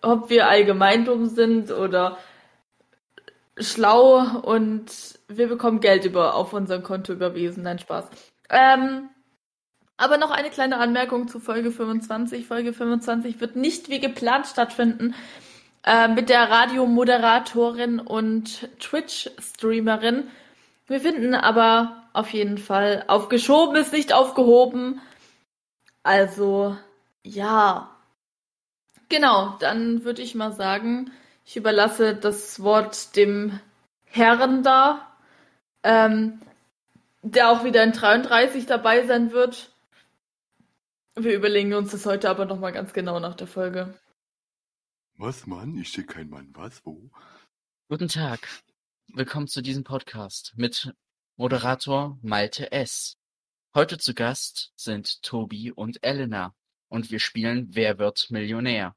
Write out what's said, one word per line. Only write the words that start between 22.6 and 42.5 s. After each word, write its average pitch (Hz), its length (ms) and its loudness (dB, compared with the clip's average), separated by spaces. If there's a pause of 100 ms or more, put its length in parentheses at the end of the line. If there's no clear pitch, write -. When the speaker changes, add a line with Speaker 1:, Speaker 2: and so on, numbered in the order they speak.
Speaker 1:
aufgeschoben 269 680 4
ist 311 140 0
nicht 294 220 0
aufgehoben. 254 880 4 (1040)
Also, 196 720 0 (460)
ja. 202 680 0 (1160)
Genau, 214 520 2
dann 233 440 -2
würde 240 200 -8
ich 240 100 -14
mal 220 180 -6
sagen, 214 600 -4 (340)
ich - 120 -18
überlasse 214 580 2
das 208 480 -6
Wort 214 520 0
dem 202 440 2 (460)
Herrn 247 580 2
da, 269 520 4 (680)
ähm, 220 580 2 (800)
der 233 300 4
auch 233 120 2
wieder 233 200 4
in 226 80 4
dreiunddreißig 240 760 2
dabei 233 400 2
sein 233 260 0
wird. 247 400 -2 (1400)
Wir 226 220 -2
überlegen 202 400 0
uns 202 160 -4
das 208 160 -10
heute 196 240 -2
aber 190 140 -4
noch 190 140 -8